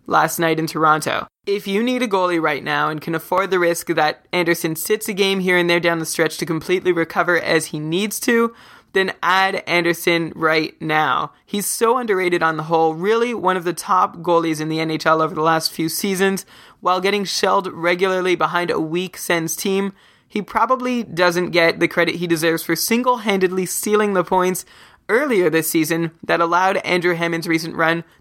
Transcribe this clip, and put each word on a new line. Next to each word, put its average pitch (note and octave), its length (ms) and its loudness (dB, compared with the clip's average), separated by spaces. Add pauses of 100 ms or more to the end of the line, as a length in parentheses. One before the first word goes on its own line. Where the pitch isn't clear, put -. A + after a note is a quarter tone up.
last D#3+ 320 2
night E3 200 2
in D#3+ 80 -2
Toronto. D#3 600 0 (180)
If G3+ 220 -2
you G3 160 0
need B3+ 180 0
a B3 60 2
goalie F3+ 340 2
right D3+ 220 0
now D3+ 260 0
and D#3 120 -6
can E3 140 -4
afford F3+ 340 -2
the F#3 100 2
risk E3+ 280 0
that D#3+ 440 0
Anderson E3+ 440 0
sits A3 340 -4
a G#3+ 40 -4
game G3 280 0
here F3+ 160 2
and F3 120 2
there E3+ 100 2
down E3+ 200 0
the D#3+ 60 -6
stretch - 320 -2
to E3+ 80 -6
completely F3 460 -2
recover E3+ 460 0
as D#3+ 300 0
he D3+ 120 -8
needs F3 420 -4
to, A#3 340 2 (380)
then F#3+ 200 0 (100)
add F#3+ 440 2
Anderson E3+ 680 0
right D#3+ 460 0
now. D#3 500 0 (140)
He's G3+ 200 -4
so A#3 320 2
underrated F#3 460 0
on D#3+ 140 2
the D#3 60 -4
whole, D#3+ 300 2
really A3+ 400 0
one F#3 240 0
of F3 60 -6
the F3 100 -2
top F#3+ 440 0
goalies E3 440 0
in D#3 80 -4
the D#3+ 100 -2
N D#3+ 120 -2
H D#3 140 -4
L D#3+ 160 4
over D#3 120 -2
the D#3 80 -4
last D#3+ 300 0
few D#3+ 180 -4
seasons, G3 560 -2 (360)
while F#3 200 0
getting G3+ 220 0
shelled F#3+ 500 0
regularly F3+ 600 0
behind E3+ 340 0
a - 100 0
weak E3+ 380 -4
Sens E3 380 -2
team. G3 380 -2 (340)
He G#3 140 -4
probably A#3+ 640 -2
doesn't F3 480 0
get E3 300 2
the E3+ 80 2
credit E3 260 0
he F3 120 -4
deserves E3 360 0
for E3 120 -2
single-handedly G3+ 920 0
stealing G#3 480 0
the F3+ 100 2
points F#3 400 0 (460)
earlier G#3+ 400 2
this D#3+ 200 2
season E3 420 0 (120)
that E3+ 160 0
allowed F3+ 380 2
Andrew F3 380 0
Hammond's E3+ 340 -2
recent D#3+ 260 -2
run E3 300 0 (160)